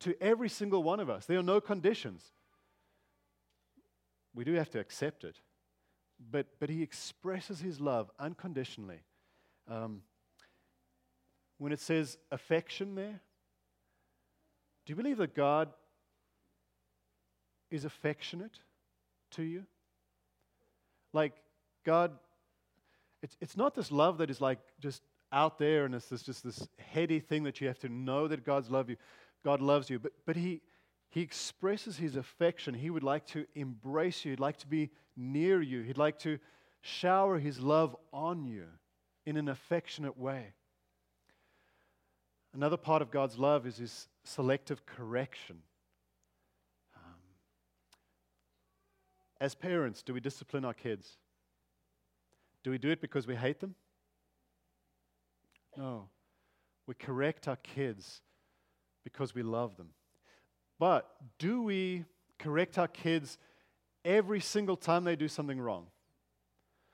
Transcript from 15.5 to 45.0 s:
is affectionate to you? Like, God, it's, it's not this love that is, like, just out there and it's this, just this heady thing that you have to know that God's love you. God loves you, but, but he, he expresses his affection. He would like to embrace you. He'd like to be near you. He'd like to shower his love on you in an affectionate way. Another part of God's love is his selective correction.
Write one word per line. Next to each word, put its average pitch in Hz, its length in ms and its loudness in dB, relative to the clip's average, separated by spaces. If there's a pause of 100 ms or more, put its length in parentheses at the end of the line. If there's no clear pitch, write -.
is 151 140 -6
affectionate 160 760 -6 (720)
to - 100 -6
you? 170 240 -4 (1500)
Like, 151 220 4 (500)
God, 170 280 6 (1120)
it's, 147 180 -14
it's - 160 -10
not 269 180 2
this 170 160 -4
love 156 280 6
that 160 100 0
is, 135 120 -6
like, 131 180 2 (200)
just 139 220 -8 (300)
out 156 260 4
there 147 280 4
and 127 100 -2
it's 120 120 -8
this, 123 160 -8
just - 200 -10
this - 240 -8 (100)
heady 160 420 0
thing 151 240 -2
that 139 180 -4
you 139 60 0
have 127 120 -4
to 131 100 -8
know 131 380 0
that 147 160 -2
God's 139 260 0
love 127 200 2
you. 117 80 -6 (460)
God 143 180 4
loves 143 280 4
you, 127 100 -2
but, 107 120 -4 (140)
but 165 100 0
he, 175 260 -2 (480)
he 165 120 -2
expresses 190 760 -4
his 151 180 -2
affection. 151 580 0
He 131 160 -4
would 160 140 -2
like 135 240 2
to 151 180 -6 (100)
embrace 139 720 -2
you. 147 60 -2
He'd 127 80 -4
like 139 180 0
to - 100 -18
be 151 220 0 (260)
near 151 460 2
you. 127 220 -2
He'd 127 140 -6
like 151 220 4
to 151 200 -4 (420)
shower 190 560 4
his 143 220 -2
love 147 360 4 (160)
on 156 340 -4
you 104 200 -8 (600)
in 151 120 -2
an 147 100 0
affectionate 143 720 -4
way. 127 360 -8 (2000)
Another 147 220 2
part 156 260 2
of 120 100 -4
God's 135 260 0
love 139 280 2
is 113 120 -8
his 117 320 -12 (160)
selective 135 600 0
correction. 117 760 -8 (1400)